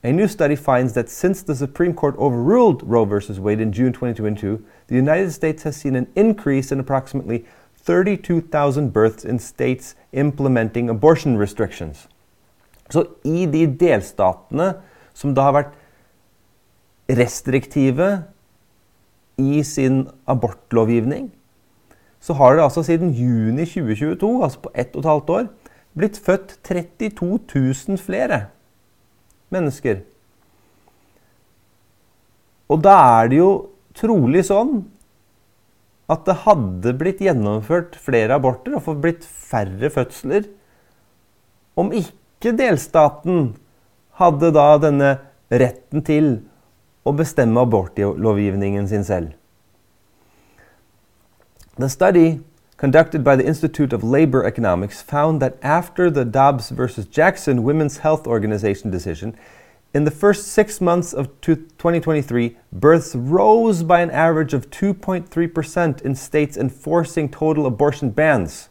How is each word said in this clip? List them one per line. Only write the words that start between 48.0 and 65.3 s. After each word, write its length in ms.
sin 160
selv. 300
The 120
study 520
conducted 480
by 120
the 100
Institute 460
of 100
Labor 420
Economics 580
found 400
that 200
after 480
the 140
Dobbs 460
versus 360
Jackson 560
Women's 360
Health 280
Organization 640
decision, 460
in 120
the 60
first 380
six 320
months 320
of 160
two, 260
twenty 220
twenty-three, 580
births 440
rose 680
by 180
an 100
average 440
of 160
two 240
point 340
three 200